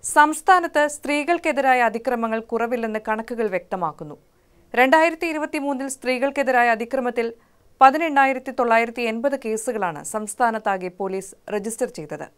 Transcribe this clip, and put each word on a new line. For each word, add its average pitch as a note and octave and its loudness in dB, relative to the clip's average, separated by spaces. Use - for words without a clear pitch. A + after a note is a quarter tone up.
സംസ്ഥാനത്ത് D#4 4
സ്ത്രീകൾക്കെതിരായ C#4+ 0
അതിക്രമങ്ങൾ A3+ -2
കുറവില്ലെന്ന് A3+ -4
കണക്കുകൾ A3+ -4
വ്യക്തമാക്കുന്നു. F3 -6
രണ്ടായിരത്തി D#4+ 4
ഇരുപത്തിമൂന്നിൽ D4 -4
സ്ത്രീകൾക്കെതിരായ B3+ 0
അതിക്രമത്തിൽ A#3 -4
പതിനെണ്ണായിരത്തി C4+ 4
തൊള്ളായിരത്തി A#3 2
എൺപത് A#3 -2
കേസുകളാണ് G#3+ -4
സംസ്ഥാനത്താകെ G#3+ -2
പോലീസ് F#3+ -6
രജിസ്റ്റർ A3 -4
ചെയ്തത്. D3+ -12